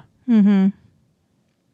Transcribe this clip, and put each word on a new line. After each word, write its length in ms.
Mm-hmm. 400